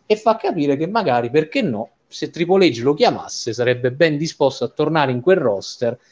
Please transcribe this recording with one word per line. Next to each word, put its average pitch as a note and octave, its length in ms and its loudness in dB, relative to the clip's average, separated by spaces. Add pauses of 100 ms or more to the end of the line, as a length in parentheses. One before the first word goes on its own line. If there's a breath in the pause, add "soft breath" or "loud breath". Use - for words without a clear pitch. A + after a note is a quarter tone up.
e G#3+ 100 0
fa A3 220 2
capire D3 400 0
che D#3+ 100 -4
magari, C#3+ 420 0
perché D#3 320 0
no, A#2 280 -4 (180)
se - 220 -10
Triple F3 400 2
H A#2 120 -2
lo C3+ 120 2
chiamasse D3 580 -2
sarebbe A#2+ 400 0
ben D3+ 260 2
disposto D3 460 -2
a D3 60 -2
tornare D3+ 420 0
in B2 80 -2
quel F3+ 180 4
roster A#2 600 -2 (120)